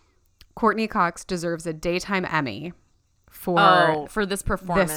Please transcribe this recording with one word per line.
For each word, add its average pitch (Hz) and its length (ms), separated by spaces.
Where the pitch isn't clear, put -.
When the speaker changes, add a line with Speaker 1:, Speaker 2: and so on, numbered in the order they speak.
Speaker 1:
Courtney 220 320
Cox 185 380
deserves 170 420
a 170 60
daytime 180 520
Emmy 143 480
for - 320
Speaker 2:
Oh, 170 460
for 214 180
this 196 180
performance. 185 540